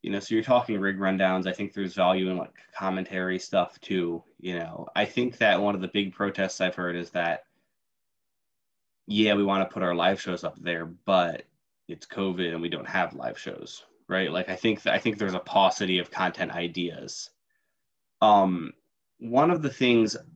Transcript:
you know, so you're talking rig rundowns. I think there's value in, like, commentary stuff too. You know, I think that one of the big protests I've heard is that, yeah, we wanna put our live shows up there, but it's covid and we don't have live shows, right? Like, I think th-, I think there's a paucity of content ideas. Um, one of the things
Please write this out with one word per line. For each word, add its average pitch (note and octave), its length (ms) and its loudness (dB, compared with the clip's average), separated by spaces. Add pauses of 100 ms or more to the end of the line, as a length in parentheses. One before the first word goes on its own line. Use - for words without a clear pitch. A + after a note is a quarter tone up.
you - 100 -6
know, G2+ 80 -2
so A2 160 -4
you're A2 80 2
talking A#2+ 360 2
rig F#2+ 200 -2
rundowns. F#2+ 480 2
I F2+ 40 -2
think G2 220 -6
there's F#2+ 220 -6
value F#2 340 2
in, F2+ 80 -2
like, - 160 -8 (240)
commentary F#2 640 -4
stuff - 420 -2
too. E2+ 420 -2 (160)
You - 200 -6
know, E2 360 -10
I G#2 80 2
think B2 360 -2
that G2+ 200 6
one G2+ 140 2
of F#2 80 -4
the F#2 60 -6
big G2+ 260 -2
protests G2 480 -2
I've F2+ 140 0
heard F2 200 -4
is F2 140 -8
that, E2+ 360 -2 (1600)
yeah, G#2 260 4
we G2+ 100 4
wanna G2 220 2
put F#2 160 -8
our F2 140 0
live F#2 260 2
shows F2+ 220 -6
up - 160 -8
there, E2 260 -4
but F2 560 0 (460)
it's - 180 -14
covid F2+ 480 -4
and E2 80 -6
we E2+ 80 -4
don't E2+ 180 -6
have F2+ 280 -2
live B1+ 240 -8
shows, - 440 -14 (240)
right? F2+ 240 0
Like, F#2 160 -4
I F#2 80 -6
think A2 280 0
th-, - 100 2
I G2 60 2
think G#2+ 180 0
there's G2 160 -2
a F2+ 60 -4
paucity F#2+ 580 2
of E2+ 140 -4
content F2+ 400 -4
ideas. E2+ 800 -8 (880)
Um, F#2+ 520 4 (440)
one B2 320 2
of E3+ 140 2
the C3+ 80 -2
things A#2 440 4 (200)